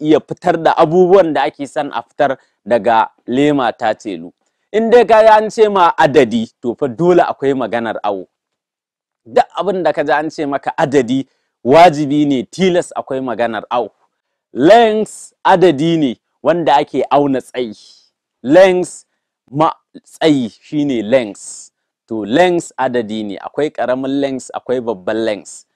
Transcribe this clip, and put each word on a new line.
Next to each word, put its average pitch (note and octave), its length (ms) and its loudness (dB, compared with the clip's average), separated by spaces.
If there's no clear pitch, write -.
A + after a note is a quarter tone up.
iya D3+ 200 2
fitar E3+ 420 -4
da D3+ 140 2
abubuwan E3+ 580 4
da C3+ 100 -2
ake C#3+ 220 -8
son C#3+ 260 -8
a A#2 100 -8
fitar C3+ 360 -4
daga A2+ 440 2
lema C3+ 460 0
ta A2 220 -4
telu. F2 380 -12
In A3+ 180 0
dai A#3+ 140 6
ka A3 180 4
ji A3 60 6
an G#3+ 220 4
ce G#3+ 180 2
ma F#3 300 2
adadi, B2 520 2
to A#2 140 -6
fa C#3+ 140 -4
dole E3+ 340 2
akwai C#3 320 -2
maganar A#2 480 -4
awo. G2 240 -6
Duk A#2+ 180 0
abin F#3 240 -4
da D#3 100 0
ka D#3 100 -4
ji D3 100 -2
an D3+ 180 -2
ce D#3 160 -8
maka C#3 320 -6
adadi, C3 480 0
wajibi D3+ 640 4
ne, C3 180 -2
tilas F3 520 -2
akwai C3 240 -8
maganar A#2 500 -4
awo. A#2 200 -2
Length G#3+ 800 2
adadi E3 540 2
ne C3 180 -2
wanda D3+ 340 0
ake D3 340 -2
auna C#3 300 0
tsayi. A#2+ 360 -10
Length F3+ 640 2
ma, D3+ 220 -2
tsayi C#3+ 480 -2
shine C#3+ 520 -4
length. A2 680 -4
To A2 160 -8
length E3+ 540 0
adadi A#2 460 -4
ne, G2 140 -10
akwai - 320 -6
ƙaramin C3 500 -6
length, C3+ 340 -8
akwai B2+ 260 -6
babban A2 440 -6
length. G2+ 400 -8